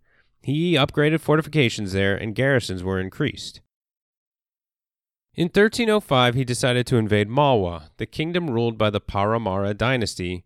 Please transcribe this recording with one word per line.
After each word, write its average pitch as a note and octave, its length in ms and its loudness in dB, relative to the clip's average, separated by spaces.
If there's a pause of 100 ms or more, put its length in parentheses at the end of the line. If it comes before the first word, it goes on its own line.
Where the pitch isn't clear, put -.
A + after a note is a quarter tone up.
(420)
He D#3+ 320 0
upgraded D3+ 480 2
fortifications D3 720 0
there, G2 220 2
and G#2 200 -6
garrisons A#2+ 480 0
were F#2 160 -2
increased. - 640 -8 (1700)
In E3 160 -2
thirteen A3 400 2
oh G#3+ 100 4
five, B2 360 2
he C3+ 80 0
decided B2 440 0
to C3 100 2
invade G#2 320 2
Malwa, A2 680 0
the A#2 80 -6
kingdom E3+ 440 -4
ruled A#2 280 -2
by G#2+ 120 2
the G2+ 120 -2
Paramara G2+ 760 -2
dynasty, G2 680 -4